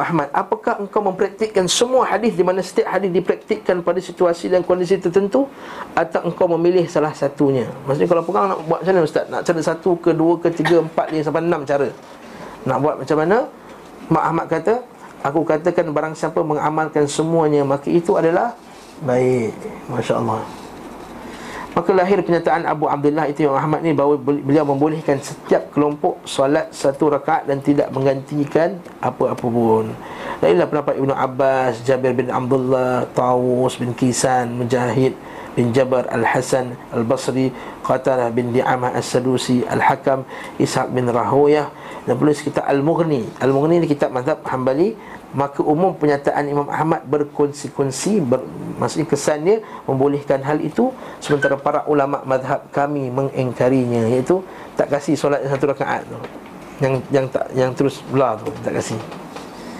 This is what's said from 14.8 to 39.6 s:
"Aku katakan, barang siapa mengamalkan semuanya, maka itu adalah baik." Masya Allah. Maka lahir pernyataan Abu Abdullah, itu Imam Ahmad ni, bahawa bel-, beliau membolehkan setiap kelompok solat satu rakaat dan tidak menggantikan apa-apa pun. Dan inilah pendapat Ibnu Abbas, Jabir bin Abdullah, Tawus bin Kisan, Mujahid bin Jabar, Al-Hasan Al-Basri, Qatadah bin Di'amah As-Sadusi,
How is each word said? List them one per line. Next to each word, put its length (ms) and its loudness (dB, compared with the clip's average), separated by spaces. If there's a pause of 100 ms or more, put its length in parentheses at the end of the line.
"Aku 240 0
katakan, 480 0
barang 240 -4
siapa 240 -2
mengamalkan 640 0
semuanya, 560 2
maka 320 0
itu 240 2
adalah 400 2 (480)
baik." 480 2 (400)
Masya 240 -2
Allah. 240 -2 (1300)
Maka 160 2
lahir 320 4
pernyataan 480 2
Abu 160 0
Abdullah, 400 2
itu 160 0
Imam 160 2
Ahmad 240 0
ni, 80 2
bahawa 240 4
bel-, 240 0
beliau 240 2
membolehkan 560 0
setiap 560 -2
kelompok 480 0
solat 480 0
satu 400 2
rakaat 400 0
dan 80 0
tidak 320 2
menggantikan 880 0 (240)
apa-apa 400 -2
pun. 480 2 (480)
Dan 160 4
inilah 160 2
pendapat 320 0
Ibnu 80 2
Abbas, 720 0
Jabir 320 2
bin 160 -2
Abdullah, 800 2
Tawus 640 2
bin 160 -4
Kisan, 640 0
Mujahid 640 0 (320)
bin 240 0
Jabar, 400 2
Al-Hasan 640 0 (160)
Al-Basri, 560 0 (320)
Qatadah 480 2
bin 240 0
Di'amah 400 0
As-Sadusi, 720 0